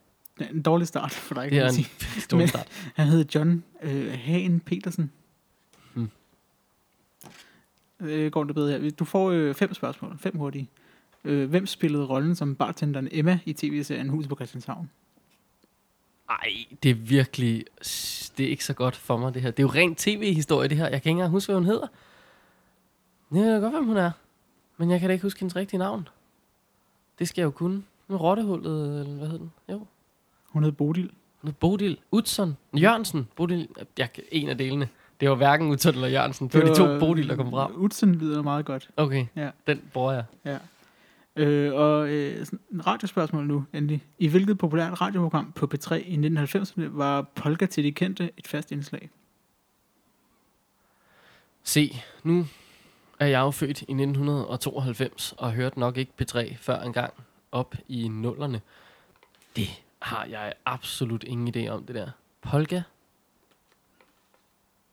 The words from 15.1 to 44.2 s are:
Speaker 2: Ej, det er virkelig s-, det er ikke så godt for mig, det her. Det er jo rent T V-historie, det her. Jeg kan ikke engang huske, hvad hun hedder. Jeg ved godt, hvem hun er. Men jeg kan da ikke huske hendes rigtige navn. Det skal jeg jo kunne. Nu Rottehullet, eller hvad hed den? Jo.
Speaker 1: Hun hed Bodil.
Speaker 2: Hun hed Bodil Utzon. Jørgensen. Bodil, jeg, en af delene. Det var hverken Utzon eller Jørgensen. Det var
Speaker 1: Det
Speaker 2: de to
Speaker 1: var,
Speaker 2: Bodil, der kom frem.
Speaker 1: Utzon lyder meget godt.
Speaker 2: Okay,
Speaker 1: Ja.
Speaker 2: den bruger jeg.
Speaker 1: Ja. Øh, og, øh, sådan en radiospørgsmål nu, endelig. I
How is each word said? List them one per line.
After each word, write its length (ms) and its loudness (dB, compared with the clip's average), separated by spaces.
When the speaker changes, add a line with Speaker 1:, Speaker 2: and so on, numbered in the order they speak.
Speaker 2:
Ej, 180 -4
det 80 6
er 40 6
virkelig 680 2
s-, 480 -8
det 160 -4
er 40 -2
ikke 140 -4
så 100 -4
godt 220 0
for 200 -2
mig, 180 -4
det 80 -4
her. 80 -2
Det 120 -6
er 40 6
jo 80 2
rent 240 4
T 80 -2
V-historie, 640 2
det 80 2
her. 80 2
Jeg 180 -2
kan 80 2
ikke 60 2
engang 140 0
huske, 220 0
hvad 80 2
hun 60 2
hedder. 200 0
Jeg 100 4
ved 180 4
godt, 120 -2
hvem 140 0
hun 100 2
er. 140 4
Men 140 2
jeg 100 4
kan 80 0
da 40 4
ikke 100 0
huske 180 -4
hendes 160 -4
rigtige 220 -4
navn. 300 -4
Det 100 -2
skal 140 -2
jeg 40 4
jo 40 2
kunne. 320 -2
Nu 80 -4
Rottehullet, 840 0
eller 140 -8
hvad 140 -8
hed 100 -8
den? 140 -12
Jo. 180 -10
Speaker 1:
Hun 200 0
hed 80 4
Bodil. 380 0
Speaker 2:
Hun 80 -8
hed 40 -6
Bodil 460 2
Utzon. 460 0
Jørgensen. 560 2
Bodil, 320 -2
jeg, 100 0
en 160 -2
af 100 -4
delene. 300 -2
Det 100 4
var 40 6
hverken 360 4
Utzon 240 4
eller 140 -2
Jørgensen. 400 0
Det 60 -6
var 60 10
Speaker 1:
Det 100 8
Speaker 2:
de 60 6
to 80 10
Speaker 1:
var, 140 4
Speaker 2:
Bodil, 300 2
der 80 -2
kom 140 -2
frem. 240 -2
Speaker 1:
Utzon 400 4
lyder 280 -2
meget 220 -2
godt. 320 -8
Speaker 2:
Okay, 300 2
Speaker 1:
Ja. 140 -6
Speaker 2:
den 260 -2
bruger 200 0
jeg. 120 -4
Speaker 1:
Ja. 140 -6
Øh, 380 4
og, 340 4
øh, 380 -4
sådan 140 -10
en 160 -4
radiospørgsmål 600 0
nu, 260 0
endelig. 320 -2
I 100 2